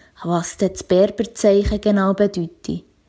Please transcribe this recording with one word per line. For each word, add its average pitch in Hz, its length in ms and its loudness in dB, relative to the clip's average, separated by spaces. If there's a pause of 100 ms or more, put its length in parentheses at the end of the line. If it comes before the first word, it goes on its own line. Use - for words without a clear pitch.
(240)
was 170 320 -4
denn 185 160 0
das - 120 -12
Berberzeichen 202 1000 2
genau 196 320 2
bedeutet. 190 680 -4 (240)